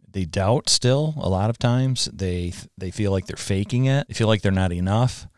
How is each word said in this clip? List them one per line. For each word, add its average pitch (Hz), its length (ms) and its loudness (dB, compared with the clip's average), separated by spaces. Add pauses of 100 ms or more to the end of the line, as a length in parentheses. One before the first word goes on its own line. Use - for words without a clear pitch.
(100)
they 95 140 -4
doubt 98 460 0
still 143 480 2
a - 100 -4
lot 95 220 2
of 117 80 -4
times. 127 520 0
They, 90 440 -4 (240)
they 92 120 -8
feel 101 220 0
like 95 140 0
they're - 100 -10
faking 104 480 0
it. 135 240 2
They 113 60 -8
feel 113 140 2
like 110 120 4
they're 101 120 2
not 92 200 2
enough. 98 540 0 (120)